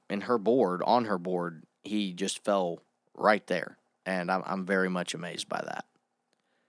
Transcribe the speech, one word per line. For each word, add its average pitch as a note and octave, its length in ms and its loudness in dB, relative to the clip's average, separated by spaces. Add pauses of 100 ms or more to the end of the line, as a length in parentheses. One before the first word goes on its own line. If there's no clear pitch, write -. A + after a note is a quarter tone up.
(120)
in G2+ 100 -2
her A#2+ 160 0
board, G2 480 2
on A#2 200 4
her G#2 120 0
board, F2 460 -4 (200)
he G#2 300 -2
just F#2 300 -4
fell F#2 400 0 (320)
right G2+ 320 4
there, - 320 -4 (260)
and F2+ 240 -2
I'm, F#2 160 2
I'm F#2+ 200 -4
very F#2 240 2
much F2+ 260 -2
amazed E2 340 -8
by - 160 -4
that. G1+ 200 -10 (840)